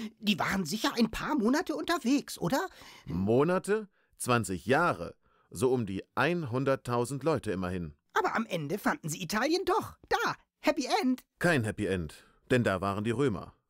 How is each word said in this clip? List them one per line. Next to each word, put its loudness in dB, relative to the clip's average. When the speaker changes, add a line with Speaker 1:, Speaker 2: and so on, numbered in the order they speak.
Speaker 1:
die -2
waren 0
sicher -2
ein 4
paar -4
Monate 2
unterwegs, 0
oder? 0
Speaker 2:
Monate? 2
Zwanzig 0
Jahre. 2
So 2
um 2
die -4
einhunderttausend 0
Leute 0
immerhin. -2
Speaker 1:
Aber 0
am -2
Ende -4
fanden -2
sie -8
Italien -2
doch. -2
Da, 0
Happy 0
End. 0
Speaker 2:
Kein 2
Happy -2
End, -2
denn 4
da 2
waren 0
die 0
Römer. -2